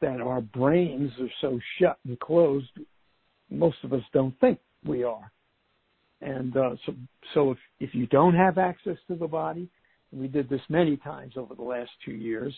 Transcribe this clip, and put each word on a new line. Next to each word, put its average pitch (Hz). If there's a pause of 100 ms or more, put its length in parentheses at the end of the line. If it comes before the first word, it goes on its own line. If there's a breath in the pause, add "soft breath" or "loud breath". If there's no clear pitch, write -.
that 131
our 127
brains 139
are 127 (120)
so 131 (200)
shut 170
and 123
closed, 143 (800)
most 147
of 131
us 127 (120)
don't 131
think 254 (260)
we 127
are. 110 (920)
And, 131
uh, 127 (100)
so, - (400)
so 143
if, 127 (220)
if -
you 123
don't 170
have 185
access 180 (120)
to 180
the 165
body, 160 (420)
and 139
we 131
did 135
this 131
many 156
times 139
over 127
the 120
last 120 (120)
two 135
years 117